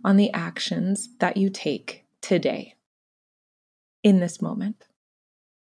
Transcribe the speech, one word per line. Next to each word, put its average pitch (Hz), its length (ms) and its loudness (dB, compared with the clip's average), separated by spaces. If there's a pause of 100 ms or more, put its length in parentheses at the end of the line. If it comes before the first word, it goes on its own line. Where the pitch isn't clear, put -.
on 196 120 6
the 202 160 4
actions 170 880 -4
that - 180 -2
you 196 140 2
take - 540 -8 (160)
today, - 540 -2 (1300)
in 196 180 6
this 175 220 -4
moment. - 440 -6 (800)